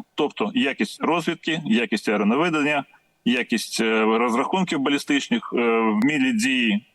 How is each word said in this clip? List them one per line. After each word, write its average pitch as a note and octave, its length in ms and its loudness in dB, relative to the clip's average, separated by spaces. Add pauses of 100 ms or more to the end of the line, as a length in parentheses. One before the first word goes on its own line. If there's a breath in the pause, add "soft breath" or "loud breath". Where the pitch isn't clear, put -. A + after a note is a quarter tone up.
(160)
Тобто - 400 -2
якість - 460 -2
розвідки, F3 640 -2
якість A2+ 440 0
аеронаведення, C#3 760 2 (420 soft breath)
якість, A#2+ 560 -2
е, A2 240 2
розрахунків B2 760 0
балістичних, C#3 760 -2
е, A#2 220 2
вмілі B2+ 540 2
дії, A2+ 600 0